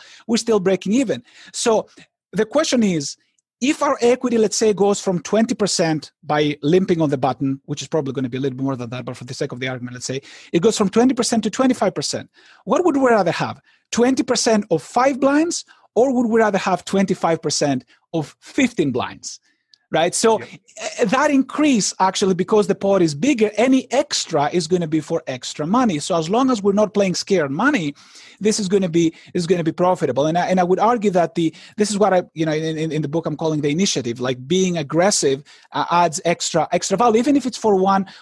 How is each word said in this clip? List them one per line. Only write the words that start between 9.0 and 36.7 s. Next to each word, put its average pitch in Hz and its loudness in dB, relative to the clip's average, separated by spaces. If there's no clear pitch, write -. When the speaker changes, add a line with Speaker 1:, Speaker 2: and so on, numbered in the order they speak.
Speaker 1:
but 123 -12
for 123 -16
the 127 -12
sake 139 -6
of 131 -12
the 131 -6
argument, 123 -10
let's 123 -14
say, 135 -6
it 170 2
goes 214 2
from 208 2
twenty 247 4
percent 233 -2
to 220 -2
twenty-five 240 0
percent, - -8
what 294 0
would 302 2
we 269 2
rather 196 2
have? 113 -4
Twenty 247 2
percent 220 0
of 165 0
five 254 0
blinds, 285 0
or 254 2
would 240 0
we 226 2
rather 208 2
have 185 -2
twenty-five 180 0
percent 143 -2
of 156 -6
fifteen - -2
blinds? 98 -8
Right? 170 0
So, 226 2
Speaker 2:
Yep. - -16
Speaker 1:
uh, - -4
that 262 2
increase, 269 2
actually, 190 2
because 185 2
the 190 0
pot 196 2
is 156 2
bigger, 214 0
any 262 2
extra 170 0
is 165 -2
gonna 170 0
be 156 0
for 160 -4
extra 135 -8
money. 208 0
So 175 -2
as 160 -2
long 240 2
as 233 -2
we're 196 2
not 214 2
playing 196 2
scared 160 0
money, 185 0
this 214 0
is 208 -2
gonna 185 0
be, 165 2
is 180 -2
gonna 175 0
be 156 -2
profitable. 170 0
And 160 0
I, 170 -2
and 185 2
I 180 4
would 180 2
argue 208 2
that 170 2
the, 165 0
this 208 0
is 202 -2
what 196 4
I, 180 4
you 160 -4
know, 160 -2
in, 160 -4
in, 160 -4
in 160 -2
the 147 -4
book 160 -4
I'm 156 -6
calling 156 -2
the 147 0
initiative, 143 -2
like, 127 -4
being 180 0
aggressive, 156 0
uh, 143 -4
adds 170 2
extra, 165 -2